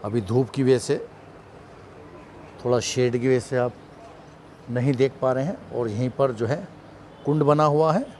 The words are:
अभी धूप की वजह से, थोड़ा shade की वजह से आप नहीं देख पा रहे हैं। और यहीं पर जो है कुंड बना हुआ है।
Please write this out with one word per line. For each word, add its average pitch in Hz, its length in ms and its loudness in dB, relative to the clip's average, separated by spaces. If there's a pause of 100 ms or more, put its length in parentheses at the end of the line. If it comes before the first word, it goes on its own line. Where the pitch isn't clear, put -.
अभी 110 180 -2
धूप 120 260 0
की 135 140 -2
वजह 127 160 6
से, 143 180 -2 (1700)
थोड़ा 120 160 2
shade 123 360 0
की 123 100 0
वजह 127 140 4
से 127 160 -6
आप 123 160 -2 (960)
नहीं 123 240 0
देख 127 280 2
पा 127 100 2
रहे 131 140 0
हैं। - 260 -8
और 117 180 -4
यहीं 120 220 -2
पर 135 220 0
जो 113 120 -2
है 160 220 -4 (580)
कुंड 147 180 2
बना 147 220 4
हुआ 151 280 4
है। 247 120 0 (140)